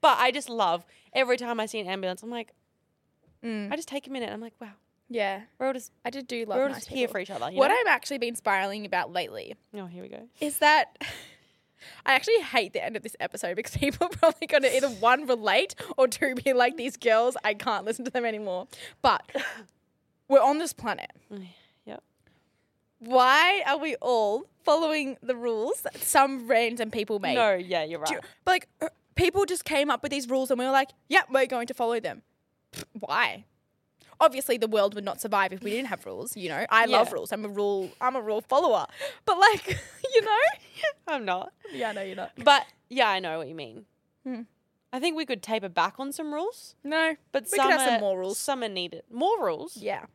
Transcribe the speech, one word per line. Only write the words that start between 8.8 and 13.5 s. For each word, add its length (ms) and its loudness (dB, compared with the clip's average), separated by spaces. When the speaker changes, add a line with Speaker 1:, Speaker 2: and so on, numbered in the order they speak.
Speaker 2:
about 260 -4
lately 440 -6
Speaker 1:
Oh, 140 -12
here 160 -16
we 60 -16
go. 180 -16
Speaker 2:
is 200 -4
that 420 4
<laughs> 1040 -16
I 80 4
actually 280 4
hate 320 -2
the 100 -4
end 120 -6
of 80 -8
this 160 -14
episode 360 -6